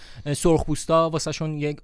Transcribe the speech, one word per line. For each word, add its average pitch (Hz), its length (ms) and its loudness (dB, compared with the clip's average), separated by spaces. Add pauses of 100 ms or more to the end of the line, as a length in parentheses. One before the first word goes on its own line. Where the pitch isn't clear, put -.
(340)
سرخپوستا 160 760 2
واسه‌شون 156 480 -4
یک 147 260 -4